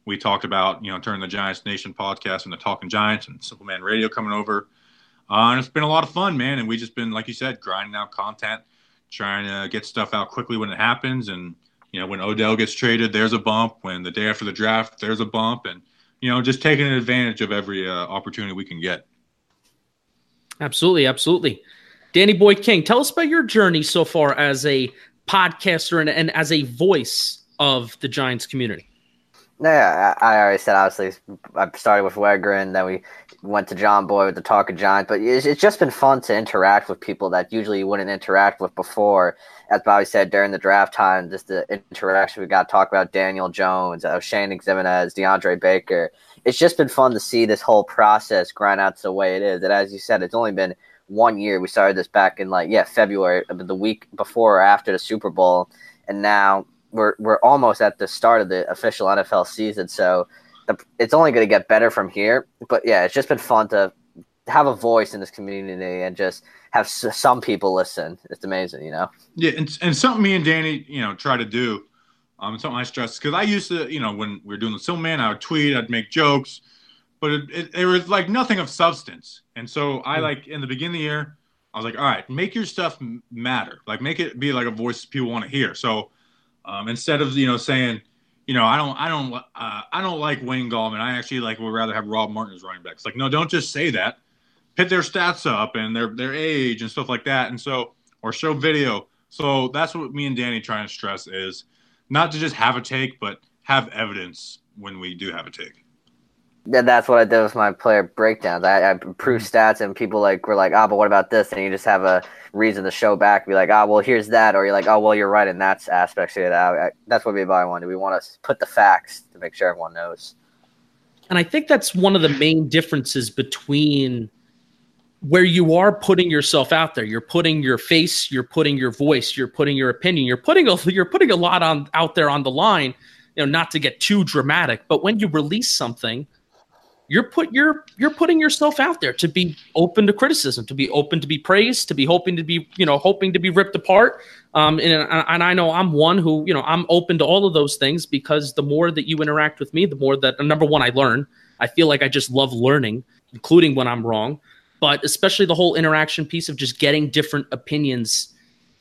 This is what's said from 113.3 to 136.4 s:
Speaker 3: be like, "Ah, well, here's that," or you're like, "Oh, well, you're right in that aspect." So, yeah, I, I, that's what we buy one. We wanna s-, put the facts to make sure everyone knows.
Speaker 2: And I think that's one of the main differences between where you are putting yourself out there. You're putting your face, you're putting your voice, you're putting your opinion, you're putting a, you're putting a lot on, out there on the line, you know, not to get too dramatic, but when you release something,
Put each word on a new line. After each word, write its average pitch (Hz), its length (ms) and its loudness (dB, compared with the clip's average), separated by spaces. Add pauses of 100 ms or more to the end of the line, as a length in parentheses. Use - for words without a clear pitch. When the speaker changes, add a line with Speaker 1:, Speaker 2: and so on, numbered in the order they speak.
Speaker 3:
be 98 80 -2
like, 95 160 4
"Ah, 107 160 6
well, 107 140 4
here's 110 300 0
that," 110 260 4
or 98 80 4
you're 98 100 2
like, 98 140 2
"Oh, 107 120 6
well, 107 140 4
you're 101 160 0
right 104 180 4
in 90 120 -4
that 95 300 0
aspect." 87 420 -2
So, - 80 -10
yeah, 90 120 0
I, 87 360 2
I, - 20 -2 (180)
that's 117 180 0
what 104 100 -4
we 98 80 -2
buy 90 220 2
one. 87 200 -8
We 92 120 -8
wanna 95 200 -2
s-, - 260 -10
put - 160 -4
the - 60 -4
facts - 580 2 (100)
to 87 60 -20
make 87 160 -12
sure 92 140 0
everyone 85 240 -8
knows. 85 420 -12 (920)
Speaker 2:
And 185 80 0
I 170 60 4
think 302 240 -2
that's 262 260 2
one 190 220 2
of 170 60 4
the 151 80 4
main 151 400 0
differences 139 600 -2
between 135 1000 -2 (920)
where 170 220 6
you 170 320 4
are 190 160 6
putting 185 380 2
yourself 147 420 2
out 160 240 2
there. 113 100 -4
You're 110 160 -4
putting 160 420 0
your 127 140 2
face, - 540 0
you're 127 120 -2
putting 147 340 0
your 127 140 -2
voice, 143 460 0
you're 127 100 -2
putting 143 300 -2
your 131 120 0
opinion, 156 360 0
you're 123 120 0
putting 330 300 4
a, 185 80 4 (100)
you're 185 200 2
putting 339 260 2
a 185 40 4
lot 175 280 2
on, 151 300 -2
out 160 220 0
there 151 140 2
on 143 140 -2
the 131 80 -4
line, 156 420 2 (420)
you 147 100 -2
know, 139 60 0
not 165 200 -2
to 156 80 -2
get 135 200 -2
too 208 260 2
dramatic, 143 640 0
but 151 160 2
when 208 160 0
you 208 100 0
release 156 400 -2
something, 120 580 -4 (800)